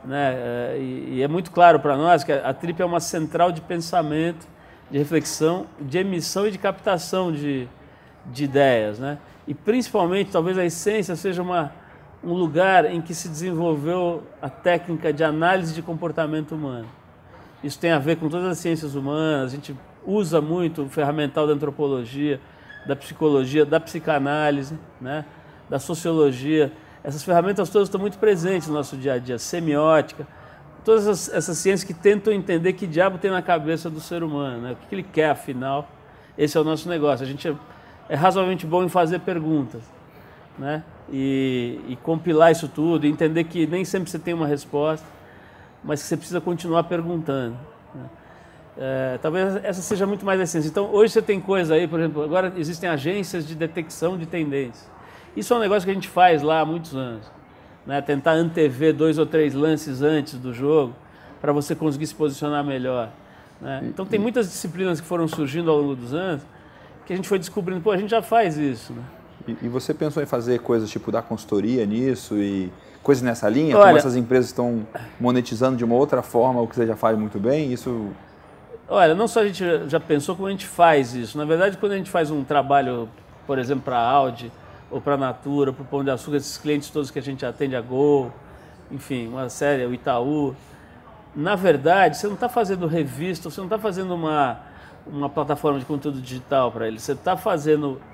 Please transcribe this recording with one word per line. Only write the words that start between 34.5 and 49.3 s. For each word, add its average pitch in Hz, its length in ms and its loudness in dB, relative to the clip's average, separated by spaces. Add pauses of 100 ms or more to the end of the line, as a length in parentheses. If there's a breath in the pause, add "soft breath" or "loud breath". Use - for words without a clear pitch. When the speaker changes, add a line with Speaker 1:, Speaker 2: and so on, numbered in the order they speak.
Speaker 1:
né? 123 120 -8
O 123 40 -8
que - 120 -20
que 202 60 -8
ele 185 80 -6
quer, 156 280 2
afinal. 135 580 -4 (480 loud breath)
Esse 151 220 2
é - 20 4
o 151 40 2
nosso 156 240 -2
negócio. 147 360 0
A 131 40 -8
gente 143 200 -8
é, 147 60 -4 (540 loud breath)
é 156 80 -2
razoavelmente 185 500 2
bom 175 160 2
em 180 60 0
fazer 170 320 2
perguntas, 156 640 -2 (760 loud breath)
né? 151 240 -4 (280)
E, 135 800 -2
e 127 80 -8
compilar 160 540 6
isso 156 180 2
tudo, 151 380 2
e - 20 6
entender 156 360 2
que 165 220 -2
nem 180 180 -2
sempre 185 260 -4
você 165 80 -8
tem 170 160 -4
uma 160 120 -2
resposta, 147 600 -2 (800 loud breath)
mas 143 180 -4
que - 60 -14
você 165 80 -2
precisa 170 240 -6
continuar 170 440 0
perguntando, 160 720 -4 (380)
né? 131 100 -14 (720 loud breath)
É, 131 460 -4
talvez 190 420 -2